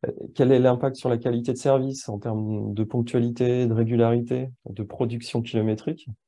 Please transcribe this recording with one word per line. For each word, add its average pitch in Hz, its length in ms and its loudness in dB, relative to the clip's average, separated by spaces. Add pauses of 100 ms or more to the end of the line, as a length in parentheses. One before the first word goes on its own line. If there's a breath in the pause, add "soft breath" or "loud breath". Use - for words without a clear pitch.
Euh, - 40 -4 (240)
quel 131 180 6
est 127 60 6
l'impact 127 360 4
sur - 140 -4
la 120 80 0
qualité 120 340 -2
de 120 60 -2
service 135 500 0
en 104 100 -6
termes 107 560 -4
de 107 120 0
ponctualité, 120 800 0
de 113 60 2
régularité, 120 760 2 (200)
de 104 140 -8
production 117 580 -4
kilométrique. 113 680 -2 (200)